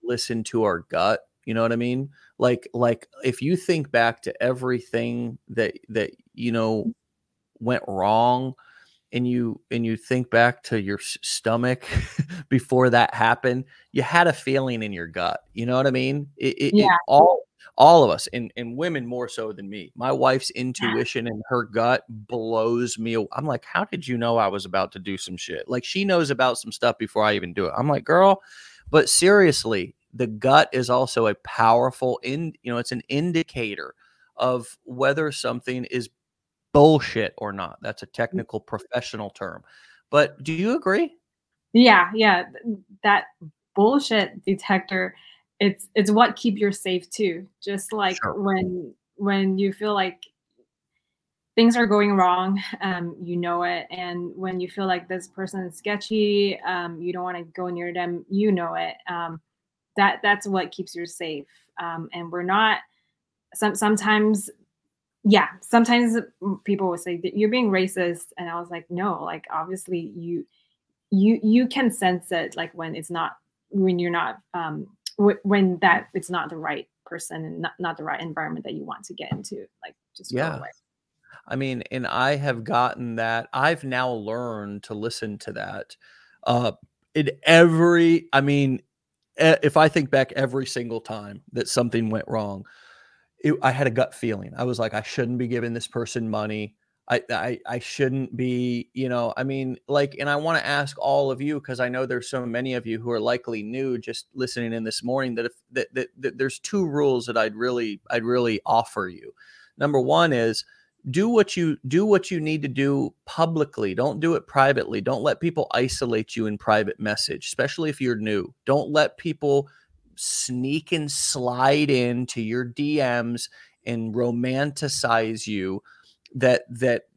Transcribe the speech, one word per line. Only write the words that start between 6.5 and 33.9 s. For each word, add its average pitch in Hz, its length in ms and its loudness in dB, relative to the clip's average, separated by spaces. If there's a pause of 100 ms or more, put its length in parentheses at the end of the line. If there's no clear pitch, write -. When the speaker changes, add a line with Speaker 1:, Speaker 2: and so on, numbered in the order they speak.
Speaker 1:
know, 113 400 0 (680)
went 120 280 -2
wrong, 117 680 2 (580)
and 123 140 -2
you, 123 340 -2 (100)
and 117 160 -2
you 113 100 -2
think 127 340 -2
back 117 340 4
to 113 180 -2
your 98 160 -4
s-, - 240 -10
stomach 120 640 -2 (320)
<laughs> 156 300 -8
before 127 420 4
that 117 240 4
happened, 123 500 0 (280)
you 135 100 0
had 170 240 6
a 165 60 4
feeling 131 500 -2
in 104 100 -6
your 85 140 -8
gut. 87 340 -4 (140)
You 113 100 -4
know 123 120 0
what 131 100 4
I 135 60 4
mean? 139 440 -2
It, - 220 -2
it, - 80 0
it - 80 0
Speaker 2:
Yeah. 196 220 6 (100)
Speaker 1:
all, 165 380 8 (340)
all 156 260 12
of 107 60 6
us, 80 220 -2
and, 117 240 -6
and 120 200 -10
women 151 300 -4
more 123 220 -6
so 110 240 -8
than 98 180 -12
me. 101 240 -12
My 127 160 -2
wife's 131 440 2
Speaker 2:
Yeah. 127 80 -6
Speaker 1:
intuition 120 640 -2
and 107 200 -8
her 123 140 0
gut 113 460 0
blows 113 920 -2
me 113 180 -2
aw-, 107 160 -2
I'm 139 140 -6
like, 127 180 -4
"How 180 200 -4
did 156 240 -10
you 123 100 -2
know 117 200 2
I 104 100 4
was 95 160 -4
about 92 280 -2
to 98 60 -16
do 95 180 -6
some 92 200 -10
shit?" - 320 -10
Like, 123 160 -4
she 190 200 -4
knows 170 260 2
about 127 280 2
some - 140 -12
stuff 120 260 0
before 110 260 -2
I 104 120 4
even 87 180 -6
do 98 120 0
it. 76 100 -4
I'm 131 120 0
like, 143 160 -2
"Girl," 190 380 6 (480)
but 151 180 6
seriously, 160 840 4 (180)
the 123 140 -2
gut 113 460 4
is 123 180 -2
also 123 380 2
a 104 80 0
powerful 123 840 2
in-, 156 400 -6
you 120 100 -6
know, 120 60 -2
it's 120 140 -6
an 123 160 -8
indicator 135 840 -4 (420)